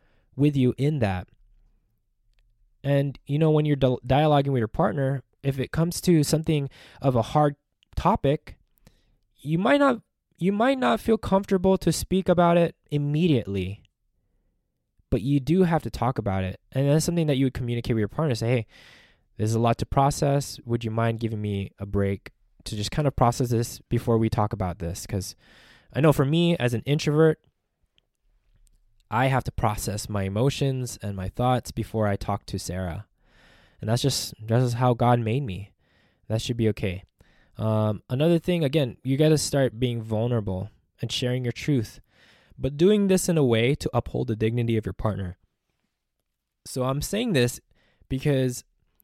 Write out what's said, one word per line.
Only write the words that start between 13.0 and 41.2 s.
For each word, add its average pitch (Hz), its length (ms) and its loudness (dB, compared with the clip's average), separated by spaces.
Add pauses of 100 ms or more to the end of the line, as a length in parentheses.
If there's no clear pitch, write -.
but 120 100 2
you 143 180 0
do 151 240 2
have 165 200 0
to 117 80 -8
talk 123 260 -2
about 95 260 -2
it. 92 160 -6 (120)
And 139 180 0
that's 151 160 4
something 170 220 0
that 143 100 2
you 135 80 2
would 127 80 -2
communicate 120 400 -4
with 110 80 0
your 101 60 0
partner. 151 260 -2
Say, 113 140 -4
"Hey, 120 200 0 (680)
there's 110 160 0
a 113 60 0
lot 117 180 2
to - 80 -4
process. 139 800 0
Would 117 180 -4
you 110 60 -4
mind 113 300 -2
giving 113 200 -4
me 101 380 -4
a 101 80 -10
break 101 460 -2 (320)
to 107 120 -10
just 104 140 -4
kind 151 180 0
of 139 80 -2
process 120 340 2
this 117 380 -2
before 117 300 0
we 113 120 2
talk 104 220 0
about 95 280 -4
this?" 85 260 -8
'Cause - 300 -6 (580)
I 127 80 -2
know 156 100 6
for 143 140 2
me 170 320 2
as 120 160 -2
an 110 140 -2
introvert, 151 520 2 (1700)
I 120 160 0
have 131 160 0
to - 80 -8
process 104 580 -4
my 104 140 -4
emotions 127 800 -2
and 101 120 -6
my 95 140 -8
thoughts 123 400 -2
before 110 380 -4
I 101 80 0
talk - 320 -6
to 98 100 -8
Sarah. 92 480 -8 (760)
And 107 120 -4
that's 120 100 0
just, - 320 -2 (100)
that's 117 200 2
just 117 140 -2
how 123 180 2
God 120 240 2
made 117 240 -2
me. 98 280 -8 (580)
That 110 120 -2
should 117 160 -4
be 113 120 2
okay. 98 340 -4 (540)
Um, 107 520 0
another 160 300 2
thing, 170 240 -2
again, 135 400 0
you 131 140 0
gotta 156 200 6
start 127 420 0
being 120 220 -2
vulnerable 110 680 -2 (300)
and 113 100 -6
sharing 127 320 -4